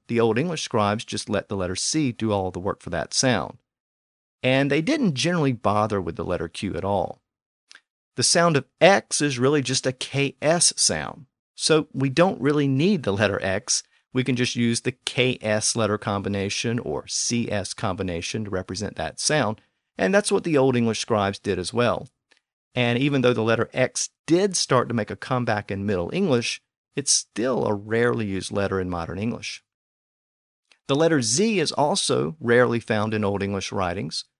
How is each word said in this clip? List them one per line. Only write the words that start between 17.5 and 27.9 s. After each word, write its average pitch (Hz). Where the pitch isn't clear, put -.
S 101
combination 92
to 98
represent 95
that 78
sound, 131
and 190
that's 208
what 196
the 160
Old 131
English 113
scribes 101
did 95
as 90
well. 120
And 120
even 143
though 123
the 113
letter 113
X -
did 180
start 131
to 117
make 110
a 101
comeback 117
in 98
Middle 90
English, 143
it's 143
still -
a 107
rarely 113